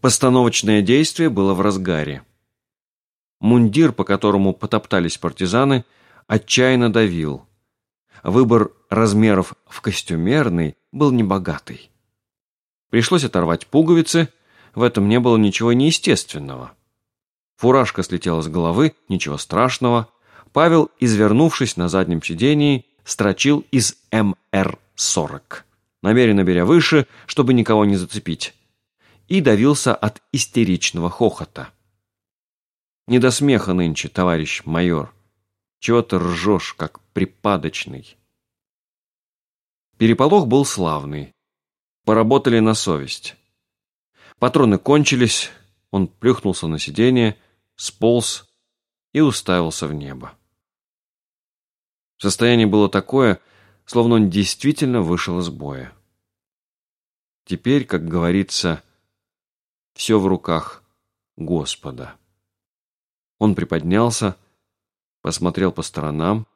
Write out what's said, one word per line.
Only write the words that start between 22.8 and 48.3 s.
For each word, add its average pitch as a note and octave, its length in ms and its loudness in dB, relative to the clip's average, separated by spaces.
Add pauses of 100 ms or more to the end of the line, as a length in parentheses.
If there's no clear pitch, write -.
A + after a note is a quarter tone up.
строчил C3+ 680 -2
из - 260 0 (140)
М G#2+ 240 0 (160)
Р F#2+ 280 -2 (160)
сорок, - 720 -8 (360)
намеренно A2 420 4
беря F2 220 2
выше, D#3 420 2 (200)
чтобы C3 260 0
никого A2 320 2
не G2+ 100 2
зацепить, F2+ 580 -8 (720)
и F#3+ 140 0
давился C3 520 2
от - 280 -6 (100)
истеричного F2+ 760 -2
хохота. F2 600 -4 (1400)
"Не B2 120 4
до B2+ 120 4
смеха A#2 420 0
нынче, E2 360 -2
товарищ E2+ 560 -2
майор. E2 480 -2 (680)
Чего A#2 220 0
ты G2 160 -4
ржешь, F2 560 -2
как - 260 -12 (140)
припадочный?" E2+ 1040 -6 (1800)
Переполох C3 500 2
был C3+ 180 2
славный. D2+ 680 -6 (680)
Поработали A2+ 560 2
на A2 140 2
совесть. D#2 600 -6 (1040)
Патроны A#2 380 2
кончились, C3+ 760 0 (400)
он G2 160 -2
плюхнулся G#2+ 600 -2
на D#2+ 120 -4
сиденье, A2+ 580 0 (380)
сполз - 760 -2 (600)